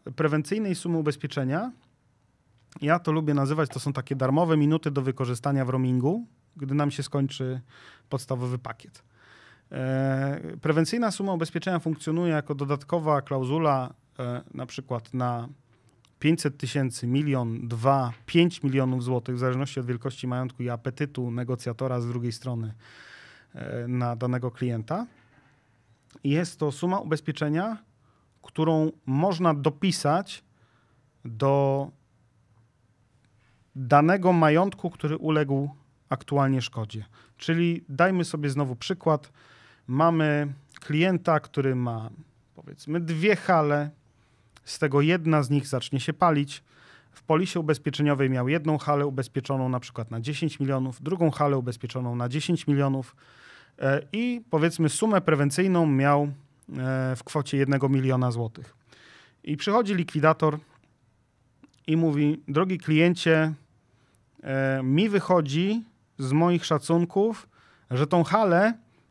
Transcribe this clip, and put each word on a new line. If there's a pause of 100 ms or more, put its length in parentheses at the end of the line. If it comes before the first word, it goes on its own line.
(160)
prewencyjnej
sumy
ubezpieczenia, (1120)
ja
to
lubię
nazywać,
to
są
takie
darmowe
minuty
do
wykorzystania
w
roamingu, (320)
gdy
nam
się
skończy (480)
podstawowy
pakiet. (680)
E, (200)
prewencyjna
suma
ubezpieczenia
funkcjonuje
jako
dodatkowa
klauzula, (260)
e, (120)
na
przykład
na (720)
pięćset
tysięcy,
milion,
dwa, (120)
pięć
milionów
złotych,
w
zależności
od
wielkości
majątku
i
apetytu
negocjatora
z
drugiej
strony, (840)
e,
na
danego
klienta. (1160)
I
jest
to
suma
ubezpieczenia, (640)
którą (140)
można
dopisać (800)
do (1900)
danego
majątku,
który
uległ (400)
aktualnie
szkodzie. (320)
Czyli
dajmy
sobie
znowu
przykład. (560)
Mamy (260)
klienta,
który
ma, (460)
powiedzmy,
dwie
hale, (760)
z
tego
jedna
z
nich
zacznie
się
palić. (480)
W
polisie
ubezpieczeniowej
miał
jedną
halę
ubezpieczoną
na
przykład
na
dziesięć
milionów,
drugą
halę
ubezpieczoną
na
dziesięć
milionów, (640)
e, (100)
i,
powiedzmy,
sumę
prewencyjną
miał,
e,
w
kwocie
jednego
miliona
złotych. (680)
I
przychodzi
likwidator (1300)
i
mówi:
„Drogi
kliencie, (920)
e,
mi
wychodzi (340)
z
moich
szacunków, (420)
że
tą
halę (380)